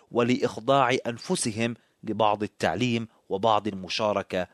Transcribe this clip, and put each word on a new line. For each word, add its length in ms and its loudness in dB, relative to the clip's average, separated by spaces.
ولإخضاع 840 2
أنفسهم 680 -2
لبعض 380 2
التعليم 680 -2
وبعض 380 2
المشاركة 880 -2